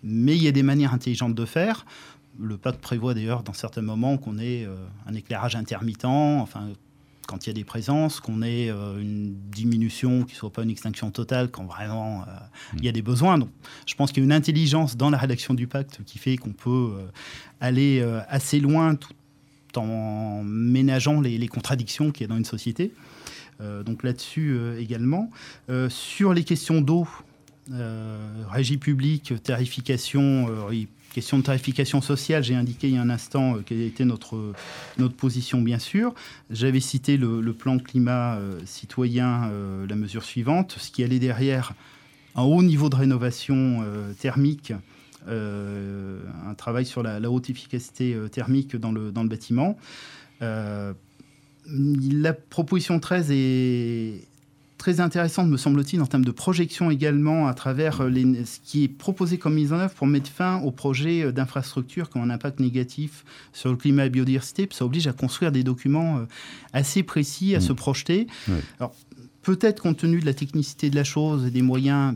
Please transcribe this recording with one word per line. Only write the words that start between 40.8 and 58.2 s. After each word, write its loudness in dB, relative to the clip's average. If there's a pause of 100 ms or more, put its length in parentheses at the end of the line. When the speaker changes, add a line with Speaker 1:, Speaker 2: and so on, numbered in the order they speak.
Speaker 1:
qui 0
allait 4
derrière 2 (600)
un 2
haut 8
niveau 6
de 4
rénovation, 2
euh, -6
thermique, 0 (540)
euh, -6 (280)
un -10
travail -2
sur -6
la, -4
la -2
haute -2
efficacité, -6
euh, -6
thermique -2
dans -4
le, -4
dans -4
le 0
bâtiment. 0 (640)
Euh, -6 (720)
la 2
proposition 0
treize 0
est 0 (560)
très 2
intéressante, 2
me 6
semble-t-il, 2
en 4
termes 4
de 2
projection 0
également, 4
à 2
travers, 0
euh, 2
les, 4